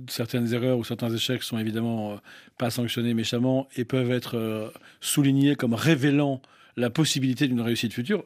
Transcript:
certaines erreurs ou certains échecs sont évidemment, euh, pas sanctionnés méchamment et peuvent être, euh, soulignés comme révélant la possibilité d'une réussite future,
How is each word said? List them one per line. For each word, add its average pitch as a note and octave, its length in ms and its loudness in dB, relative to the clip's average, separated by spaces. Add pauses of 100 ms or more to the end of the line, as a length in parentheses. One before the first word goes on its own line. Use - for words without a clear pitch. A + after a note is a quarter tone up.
certaines A#2 440 -2
erreurs B2 260 2
ou A2+ 60 -2
certains A#2 300 -4
échecs A#2 300 -2
sont A#2 140 -4
évidemment, A2 520 -2
euh, G#2 60 -10 (420)
pas A#2+ 120 0
sanctionnés A#2+ 440 -2
méchamment B2 640 0
et B2+ 80 -2
peuvent B2 260 0
être, B2 260 -2
euh, A2 320 -4 (320)
soulignés C#3 540 4
comme A#2+ 200 0
révélant C#3 680 2 (340)
la A#2+ 140 0
possibilité C#3 560 2
d'une B2 140 0
réussite A#2 320 0
future, D#3+ 340 -2